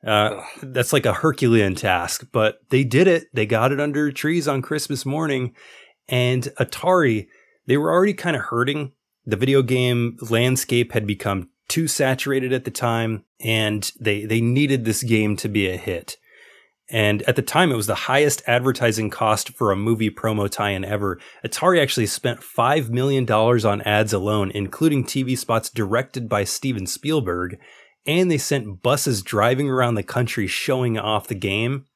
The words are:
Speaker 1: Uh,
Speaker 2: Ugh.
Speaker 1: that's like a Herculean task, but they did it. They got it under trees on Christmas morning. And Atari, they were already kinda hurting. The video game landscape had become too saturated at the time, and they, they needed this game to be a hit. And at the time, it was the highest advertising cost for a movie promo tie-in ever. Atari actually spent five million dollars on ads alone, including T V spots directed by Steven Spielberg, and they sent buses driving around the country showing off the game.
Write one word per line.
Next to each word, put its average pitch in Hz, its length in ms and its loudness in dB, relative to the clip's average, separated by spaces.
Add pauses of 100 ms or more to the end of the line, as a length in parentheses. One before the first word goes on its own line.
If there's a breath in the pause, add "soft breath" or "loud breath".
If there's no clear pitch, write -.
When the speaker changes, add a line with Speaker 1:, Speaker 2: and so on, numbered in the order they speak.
Speaker 1:
Uh, 113 40 -8
Speaker 2:
Ugh. 104 340 2 (200 loud breath)
Speaker 1:
that's 127 300 -2
like 139 120 2
a 110 80 2
Herculean 117 600 2
task, 90 560 -2
but 107 280 0 (100)
they 135 160 2
did 135 220 4
it. 170 260 2
They 113 120 0
got 117 280 2
it 139 60 -2
under 147 320 0
trees 151 360 -2
on 135 140 -2
Christmas 147 440 -6
morning. 139 480 -2 (540 loud breath)
And 123 360 0 (160)
Atari, 135 680 2 (400 soft breath)
they 135 100 4
were 156 140 0
already 190 220 4
kinda 170 260 -4
hurting. 135 540 -2 (320)
The 107 120 -2
video 135 240 4
game 123 560 0 (120)
landscape 120 640 2
had 107 120 0
become 98 440 -4 (180)
too 165 200 -2
saturated 131 680 0
at 127 100 -2
the 123 80 -8
time, 113 540 -2 (160)
and 107 580 0
they, 104 260 -2
they 113 160 0
needed 131 440 2
this 110 180 -2
game 107 340 2
to - 120 -6
be 101 200 0
a 90 80 -6
hit. 87 400 -8 (720 soft breath)
And 104 340 2
at 123 140 0
the 135 40 -2
time, 170 300 2
it 123 60 0
was 104 100 -4
the 104 80 0
highest 139 500 0
advertising 120 640 0
cost 107 460 0
for 107 160 0
a 95 40 2
movie 107 340 0
promo 104 400 -2
tie-in 101 340 -4
ever. 98 340 -4 (260 loud breath)
Atari 170 380 2
actually 127 260 0
spent - 360 -4
five 127 480 0
million 131 320 0
dollars 113 400 4
on 104 200 2
ads 107 280 2
alone, 101 400 0
including 123 540 0
T 135 180 -4
V 127 140 -2
spots 113 320 -2
directed 113 580 -4
by 104 160 0
Steven 107 420 -4
Spielberg, 95 720 -4 (480 loud breath)
and 175 240 2
they 156 80 2
sent 110 460 -4
buses 127 380 0
driving 123 480 0
around 123 260 2
the 101 80 -4
country 117 420 -4
showing 123 540 -2
off 107 300 -2
the 117 60 -4
game. 110 500 -2 (100)